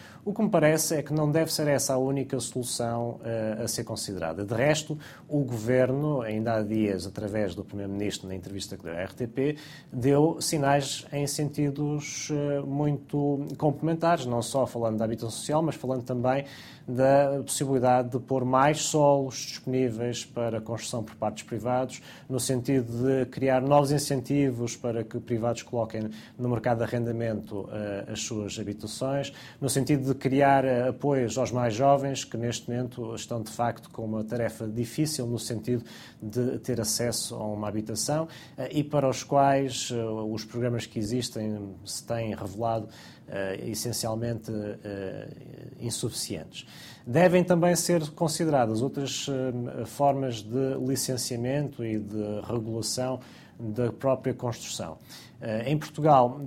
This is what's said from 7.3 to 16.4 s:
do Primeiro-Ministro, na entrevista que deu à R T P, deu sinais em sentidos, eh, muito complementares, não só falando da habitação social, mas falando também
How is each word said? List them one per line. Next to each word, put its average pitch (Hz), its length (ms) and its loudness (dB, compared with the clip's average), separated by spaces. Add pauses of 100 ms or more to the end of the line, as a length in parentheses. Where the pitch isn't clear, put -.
do 95 80 -8
Primeiro-Ministro, 101 640 -6
na 95 60 -6
entrevista 95 440 -10
que - 60 -16
deu 82 100 -8
à 85 60 -6
R 95 120 -6
T 123 140 -6
P, 139 300 -2 (360)
deu 143 480 4
sinais 143 720 2
em 143 140 -2
sentidos, 147 1040 -2
eh, 143 300 0
muito 143 840 0 (120)
complementares, 160 680 2
não 120 160 2
só 120 260 2
falando 113 300 0
da 110 80 2
habitação 110 260 -2
social, 156 320 0
mas 151 120 0
falando 127 280 -4
também 127 440 2 (400)